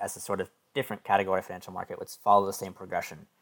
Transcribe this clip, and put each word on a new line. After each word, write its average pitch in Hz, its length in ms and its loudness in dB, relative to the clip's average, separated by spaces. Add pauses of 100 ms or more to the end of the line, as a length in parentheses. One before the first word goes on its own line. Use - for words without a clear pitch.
as 98 160 -6
a 95 40 -14
sort 98 200 -2
of 90 100 -4 (240)
different 120 280 -4
category 95 380 4
of - 60 -6
financial 92 260 -12
market, 92 260 -8
would 90 100 -10
follow 101 380 6
the 98 60 -2
same 95 200 -6
progression, 90 540 -6 (160)